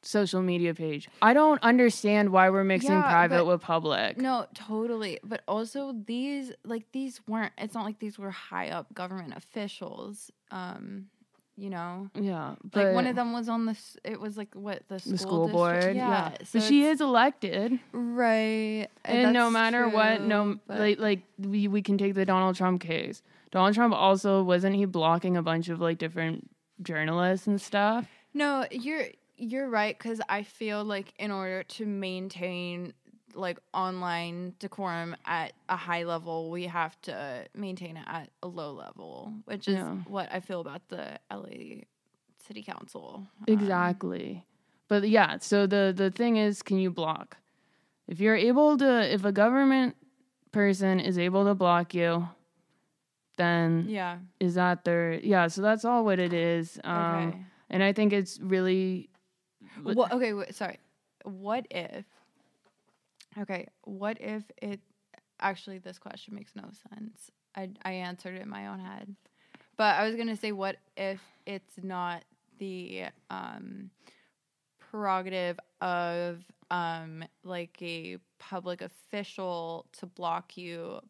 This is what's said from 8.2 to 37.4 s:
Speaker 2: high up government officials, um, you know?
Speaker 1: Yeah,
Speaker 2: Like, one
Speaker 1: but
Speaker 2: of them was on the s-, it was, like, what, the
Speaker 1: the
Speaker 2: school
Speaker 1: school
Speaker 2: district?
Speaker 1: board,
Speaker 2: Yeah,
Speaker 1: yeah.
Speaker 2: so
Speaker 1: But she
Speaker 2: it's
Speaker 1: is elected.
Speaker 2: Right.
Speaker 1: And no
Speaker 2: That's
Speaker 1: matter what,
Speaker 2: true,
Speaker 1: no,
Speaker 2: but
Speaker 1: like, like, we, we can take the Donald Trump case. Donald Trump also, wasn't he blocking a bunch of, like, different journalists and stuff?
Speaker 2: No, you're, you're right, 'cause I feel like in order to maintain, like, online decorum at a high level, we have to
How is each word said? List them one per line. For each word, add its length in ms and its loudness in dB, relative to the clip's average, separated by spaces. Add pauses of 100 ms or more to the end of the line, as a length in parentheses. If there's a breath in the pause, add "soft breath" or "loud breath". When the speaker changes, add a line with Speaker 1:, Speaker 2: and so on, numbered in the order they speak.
Speaker 2:
high 380 -8
up 240 -10
government 420 -10
officials, 960 -12 (180)
um, 580 -12 (500)
you 120 -10
know? 460 -10
Speaker 1:
Yeah, 400 -4 (180)
Speaker 2:
Like, 200 4
one 120 4
Speaker 1:
but 40 0
Speaker 2:
of 60 -2
them 180 -2
was 160 -6
on 160 0
the 60 -2
s-, 340 -12
it 160 -8
was, 160 -8
like, 180 -12
what, 320 -10
the 80 -10
Speaker 1:
the 60 -8
Speaker 2:
school 160 -4
Speaker 1:
school 300 0
Speaker 2:
district? 380 2
Speaker 1:
board, 120 2
Speaker 2:
Yeah, 320 0
Speaker 1:
yeah. 160 -14
Speaker 2:
so 140 0
Speaker 1:
But 80 2
she 180 8
Speaker 2:
it's 100 4
Speaker 1:
is 60 -2
elected. 800 2 (120)
Speaker 2:
Right. 960 0 (160)
Speaker 1:
And 300 4
no 120 6
Speaker 2:
That's 80 2
Speaker 1:
matter 360 4
what, 300 4
Speaker 2:
true, 80 0
Speaker 1:
no, 400 2
Speaker 2:
but 120 -6
Speaker 1:
like, 200 4
like, 220 2 (160)
we, 300 0
we 140 2
can 160 2
take 160 2
the 120 2
Donald 300 4
Trump 260 2
case. 400 -6 (300 soft breath)
Donald 240 4
Trump 180 4
also, 500 4
wasn't 320 4
he 100 4
blocking 520 2
a 60 2
bunch 260 0
of, 120 -4
like, 160 0
different 520 -4 (340)
journalists 640 0
and 120 2
stuff? 460 2 (300 loud breath)
Speaker 2:
No, 340 0
you're, 360 -6 (320)
you're 320 -6
right, 280 0
'cause 220 -8 (100)
I 140 -2
feel 400 -6
like 340 -6
in 140 -6
order 320 -6
to 220 -10
maintain, 1080 -6 (400)
like, 240 -6 (160)
online 840 -4
decorum 560 -8 (100)
at 280 -4 (160)
a 60 -2
high 280 -4
level, 480 -6
we 140 -6
have 380 -6
to 520 -10